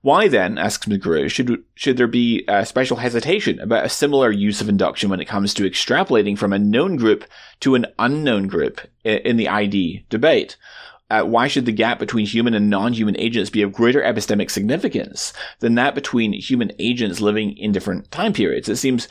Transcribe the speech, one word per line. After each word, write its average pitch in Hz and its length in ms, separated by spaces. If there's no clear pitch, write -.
why 170 260
then, 101 320
asks 98 280
McGrew, 85 440
should, 123 320
should 131 200
there 123 120
be 120 400
a 101 180
special - 300
hesitation 123 640
about 113 260
a - 20
similar 135 440
use 101 280
of 107 80
induction 98 400
when 92 120
it - 80
comes 101 260
to 98 160
extrapolating 117 680
from 101 160
a 98 60
known 120 380
group 110 280
to 131 160
an 120 100
unknown 131 480
group 73 320
i-, 113 60
in 117 260
the 113 120
I 104 180
D 95 440
debate? 120 460
Uh, 107 120
why 117 240
should 139 200
the 117 60
gap 110 260
between 110 260
human 117 300
and 104 160
non-human 107 500
agents 113 300
be 110 100
of 101 100
greater 120 300
epistemic 110 500
significance - 840
than 117 160
that 127 200
between 120 380
human 117 460
agents 113 420
living 104 380
in 107 120
different 95 400
time 208 220
periods? 85 340
It 104 100
seems 131 340